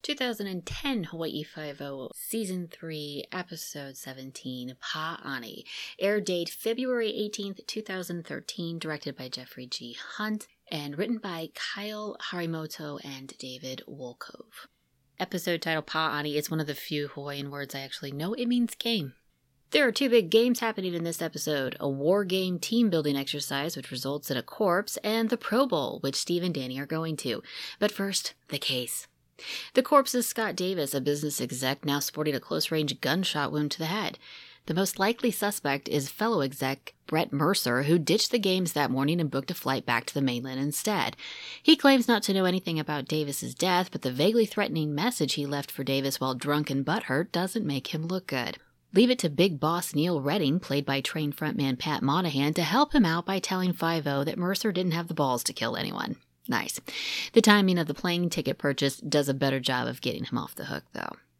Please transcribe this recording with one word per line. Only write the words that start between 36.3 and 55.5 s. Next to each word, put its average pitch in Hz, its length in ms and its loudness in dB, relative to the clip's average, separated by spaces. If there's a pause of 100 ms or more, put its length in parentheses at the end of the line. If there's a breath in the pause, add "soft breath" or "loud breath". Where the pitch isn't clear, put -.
exec 135 540 -2 (120)
Brett - 280 0
Mercer, 139 480 2
who 156 160 6
ditched 160 320 2
the 247 80 2
games 185 340 2
that 143 180 2
morning 143 300 2
and 151 100 0
booked 135 200 -4
a 175 40 -4
flight 135 300 -2
back 117 220 0
to - 80 -8
the 139 80 2
mainland 131 360 -2
instead. 147 600 0 (440 loud breath)
He 311 140 10
claims 269 320 6
not 220 140 6
to - 100 2
know 190 140 4
anything 180 340 2
about 147 280 -2
Davis's 143 460 -2
death, 180 380 2
but - 80 -6
the 127 100 0
vaguely 202 360 4
threatening 156 480 0
message 160 400 0
he 147 100 -2
left 143 260 -4
for 139 140 -6
Davis 135 340 0
while 131 140 0
drunk 147 380 0
and 139 120 2
butthurt 151 480 0
doesn't 185 360 -2
make 139 220 -2
him 160 180 -4
look 180 200 -4
good. 127 300 -4 (380)
Leave 240 160 10
it 254 80 4
to 170 100 0
big 151 320 4
boss 170 340 0
Neil 156 280 2
Redding, 143 380 2
played 139 260 0
by 139 160 0
Train 151 280 -2
frontman 139 480 0
Pat 151 240 0
Monahan, 147 520 2
to 180 80 2
help 233 320 4
him 269 100 10
out 170 220 2
by 196 120 0
telling 185 360 0
Five 165 320 0
O 139 180 2
that 156 140 -2
Mercer 190 340 0
didn't 180 220 2
have 170 140 -2
the 170 60 -4
balls 131 300 2
to - 80 -2